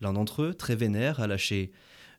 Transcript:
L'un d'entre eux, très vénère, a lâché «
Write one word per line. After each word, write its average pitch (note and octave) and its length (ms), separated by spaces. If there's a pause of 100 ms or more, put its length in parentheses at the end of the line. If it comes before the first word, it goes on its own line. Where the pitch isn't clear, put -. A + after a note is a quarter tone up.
L'un G2 120
d'entre G#2+ 300
eux, E3+ 100
très B2 220
vénère, A#2 440
a A2 80
lâché « G2 440 (480)